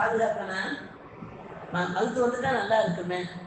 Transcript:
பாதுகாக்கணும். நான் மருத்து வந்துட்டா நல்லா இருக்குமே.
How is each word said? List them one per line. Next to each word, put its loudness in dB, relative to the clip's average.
பாதுகாக்கணும். 0
நான் 0
மருத்து 2
வந்துட்டா 2
நல்லா 4
இருக்குமே. 0